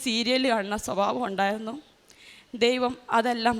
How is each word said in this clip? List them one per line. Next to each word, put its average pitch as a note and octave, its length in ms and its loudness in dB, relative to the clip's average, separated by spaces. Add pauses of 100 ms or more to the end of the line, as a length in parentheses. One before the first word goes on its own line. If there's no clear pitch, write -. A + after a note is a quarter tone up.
സീരിയൽ A#3+ 480 2
കാണുന്ന G#3 340 -2
സ്വഭാവം A3 440 0
ഉണ്ടായിരുന്നു. G#3 440 -2 (920)
ദൈവം B3 280 2 (240)
അതെല്ലാം A#3 420 2